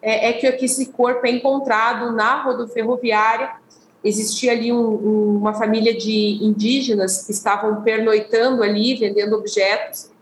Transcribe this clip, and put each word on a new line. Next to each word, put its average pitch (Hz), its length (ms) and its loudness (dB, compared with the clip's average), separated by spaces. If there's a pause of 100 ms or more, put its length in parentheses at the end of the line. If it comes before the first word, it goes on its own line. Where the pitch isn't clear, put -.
é, 220 300 0
é - 20 0
que, 262 200 2
que 262 120 -2
esse 254 220 0
corpo 247 400 0
é 233 40 2
encontrado 240 800 0
na 226 320 0
rodoferroviária. 233 1080 0 (520)
Existia 214 480 -2
ali 233 220 0
um, 233 120 2
um, 214 520 2
uma 214 180 0
família 220 400 0
de 208 480 0
indígenas 214 840 0
que - 60 -12
estavam 208 520 -2
pernoitando 226 800 2
ali, 214 340 2
vendendo 208 400 0
objetos 202 760 -2 (120)